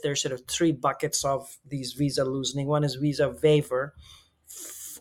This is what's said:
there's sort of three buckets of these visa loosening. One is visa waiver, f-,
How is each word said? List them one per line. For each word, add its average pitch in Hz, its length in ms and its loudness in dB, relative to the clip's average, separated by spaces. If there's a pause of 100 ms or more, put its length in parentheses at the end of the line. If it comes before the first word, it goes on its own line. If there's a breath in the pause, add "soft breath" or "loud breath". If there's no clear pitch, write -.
there's 143 180 0
sort 139 100 -2
of 127 140 -10
three 170 240 2
buckets 139 540 0
of 135 420 -2
these 131 280 -6
visa 139 300 2
loosening. 135 440 -2
One 147 160 2
is 131 100 0
visa 139 480 0
waiver, 147 500 4 (560 soft breath)
f-, - 520 -14